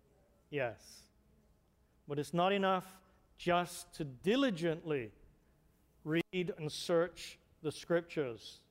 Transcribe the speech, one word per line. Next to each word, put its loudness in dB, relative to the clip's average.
Yes. -6
But -4
it's -4
not 4
enough 2
just 0
to -6
diligently 0
read 0
and -4
search 0
the -4
Scriptures. -4